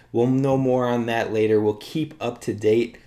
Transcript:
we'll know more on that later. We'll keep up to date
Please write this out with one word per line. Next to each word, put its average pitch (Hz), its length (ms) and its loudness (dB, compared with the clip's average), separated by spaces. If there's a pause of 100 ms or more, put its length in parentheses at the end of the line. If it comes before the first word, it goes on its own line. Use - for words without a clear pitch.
(120)
we'll 117 140 2
know 135 320 2
more 127 280 2
on 120 200 0
that 113 260 -2
later. 110 260 4
We'll 107 160 2
keep 151 460 -8
up 120 220 -6
to 117 100 -4
date 110 540 0